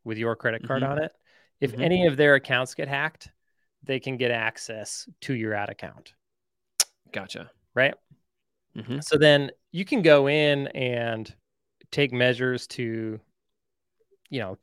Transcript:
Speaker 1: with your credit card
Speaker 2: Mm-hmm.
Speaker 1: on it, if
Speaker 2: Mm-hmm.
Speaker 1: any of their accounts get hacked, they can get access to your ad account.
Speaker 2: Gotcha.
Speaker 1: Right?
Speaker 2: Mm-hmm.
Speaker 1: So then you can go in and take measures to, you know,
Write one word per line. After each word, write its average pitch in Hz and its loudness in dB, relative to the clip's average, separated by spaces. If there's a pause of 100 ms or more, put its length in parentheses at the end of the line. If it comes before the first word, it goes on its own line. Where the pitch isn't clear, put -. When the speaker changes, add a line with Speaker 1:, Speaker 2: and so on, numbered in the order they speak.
Speaker 1:
with 110 -8
your 113 -2
credit 113 -4
card 127 -2
Speaker 2:
Mm-hmm. 135 -2
Speaker 1:
on 151 -2
it, 156 -8 (480)
if 127 -2
Speaker 2:
Mm-hmm. 120 -6
Speaker 1:
any 180 4
of 143 2
their 147 6
accounts 127 0
get 143 -6
hacked, 143 -6 (540)
they 135 -4
can 131 -8
get 120 0
access 110 -6 (140)
to 139 -4
your 110 -4
ad 101 -4
account. - -16 (960)
Speaker 2:
Gotcha. 95 -14 (240)
Speaker 1:
Right? 131 2 (800)
Speaker 2:
Mm-hmm. 120 -8
Speaker 1:
So 151 -2
then 143 6 (200)
you 175 -6
can 226 -2
go 147 8
in 147 2
and 117 -4 (560)
take 143 0
measures 123 0
to, 113 -8 (1120)
you 135 -6
know, 98 -8